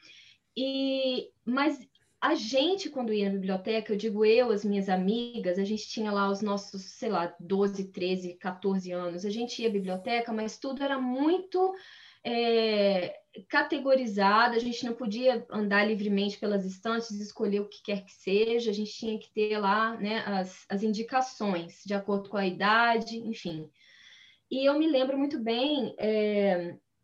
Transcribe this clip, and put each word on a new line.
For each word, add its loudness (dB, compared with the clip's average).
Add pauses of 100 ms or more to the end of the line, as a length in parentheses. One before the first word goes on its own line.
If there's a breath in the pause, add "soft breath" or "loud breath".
(560 loud breath)
E, -2 (140)
mas 0 (340)
a 2
gente, 0
quando -4
ia 2
na 0
biblioteca, -2
eu 0
digo 0
eu, 6
as 2
minhas 0
amigas, 0
a 0
gente -4
tinha -4
lá 2
os -2
nossos, -4
sei -8
lá, -2
doze, 0
treze, -4
quatorze -4
anos, -6
a -2
gente -6
ia 2
à 0
biblioteca, -2
mas -6
tudo -6
era -2
muito, 0 (500 loud breath)
é, 2 (280)
categorizado, 4
a 2
gente -4
não -4
podia 0
andar 2
livremente 0
pelas 0
estantes, -4
escolher -2
o -6
que -20
quer -6
que -20
seja, 2
a -2
gente -4
tinha -6
que -14
ter 0
lá, 2
né, -2
as, -4
as -2
indicações, -2
de -6
acordo -2
com -6
a 0
idade, 2
enfim. -8 (840 loud breath)
E 2
eu 4
me 4
lembro 2
muito -2
bem, 0
é, 2 (280)